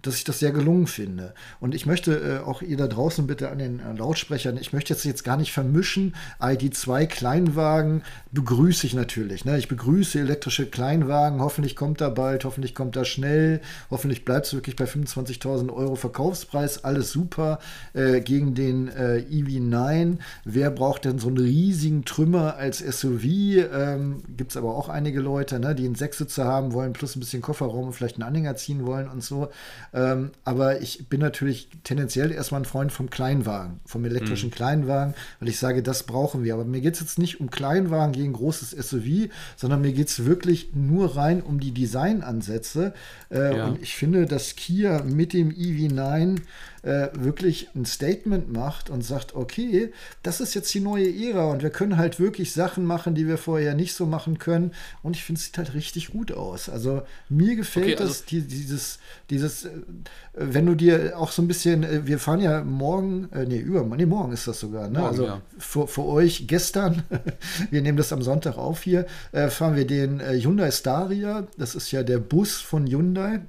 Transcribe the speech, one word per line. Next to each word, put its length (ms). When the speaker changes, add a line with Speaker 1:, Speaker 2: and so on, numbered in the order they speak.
Speaker 1:
dass 140
ich 80
das 160
sehr 140
gelungen 340
finde. 460
Und 160
ich 100
möchte, 560
äh, 60
auch 140
ihr 160
da 100
draußen 400
bitte 220
an 80
den, 240
äh, 160
Lautsprechern, 580
ich 160
möchte 220
jetzt, 100
jetzt 220
gar 100
nicht 160
vermischen, 640
I 140
D 140
zwei 360
Kleinwagen 960
begrüße 560
ich 60
natürlich, 500
ne? 140
Ich 100
begrüße 500
elektrische 500
Kleinwagen, 760
hoffentlich 340
kommt 240
er 120
bald, 340
hoffentlich 300
kommt 200
er 80
schnell, 560
hoffentlich 340
bleibt's 300
wirklich 240
bei 80
fünfundzwanzigtausend 840
Euro 260
Verkaufspreis, 920
alles 260
super, 480
äh, 280
gegen 340
den, 320
äh, 320
E 240
V 180
neun. 580
Wer 260
braucht 320
denn 160
so 80
einen 120
riesigen 680
Trümmer 500
als 260
S 220
U 160
V? 80
Ähm, 960
gibt's 180
aber 220
auch 100
einige 320
Leute, 400
ne, 160
die 80
einen 120
Sechssitzer 500
haben 260
wollen, 220
plus 240
ein 20
bisschen 220
Kofferraum 460
und 60
vielleicht 220
einen 80
Anhänger 320
ziehen 300
wollen 240
und 120
so. 280
Ähm, 380
aber 400
ich 260
bin 100
natürlich 480
tendenziell 480
erstmal 300
ein 40
Freund 260
vom 180
Kleinwagen, 760
vom 180
elektrischen 440
Speaker 2:
Mhm. 40
Speaker 1:
Kleinwagen, 600
weil 100
ich 80
sage, 240
das 220
brauchen 400
wir. 100
Aber 100
mir 160
geht's 200
jetzt 180
nicht 220
um 100
Kleinwagen 640
gegen 200
großes 400
S 200
U 80
V, 320
sondern 240
mir 120
geht's 320
wirklich 500
nur 400
rein 260
um 180
die 120
Designansätze. 1200
Äh, 240
Speaker 2:
Ja. 100
Speaker 1:
und 160
ich 140
finde, 320
dass 280
Kia 460
mit 320
dem 160
E 400
V 60
neun, 460
äh, 320
wirklich 600
ein 80
Statement 720
macht 360
und 140
sagt, 320
„Okay, 560
das 160
ist 140
jetzt 200
die 60
neue 300
Ära 420
und 100
wir 100
können 260
halt 240
wirklich 320
Sachen 320
machen, 300
die 120
wir 100
vorher 360
nicht 200
so 120
machen 320
können.“ 340
Und 140
ich 80
finde, 140
es 80
sieht 100
halt 160
richtig 380
gut 200
aus. 380
Also 320
mir 300
gefällt 280
Speaker 2:
Okay, 120
also 160
Speaker 1:
das, 100
die, 200
dieses, 560
dieses, 360
äh, 60
wenn 320
du 100
dir 440
auch 140
so 80
ein 80
bisschen, 340
äh, 240
wir 100
fahren 220
ja 240
morgen, 680
äh, 120
nee, 140
übermorgen, 380
nee, 80
morgen 260
ist 160
das 140
sogar, 280
ne? 100
Speaker 2:
Morgen, 100
Speaker 1:
Also 160
Speaker 2:
ja. 160
Speaker 1:
für, 280
für 200
euch 420
gestern, 560
<laughs> 360
wir 100
nehmen 160
das 160
am 80
Sonntag 360
auf 260
hier, 220
äh, 160
fahren 260
wir 100
den, 360
äh, 180
Hyundai 320
Staria, 760
das 180
ist 160
ja 120
der 160
Bus 420
von 260
Hyundai 600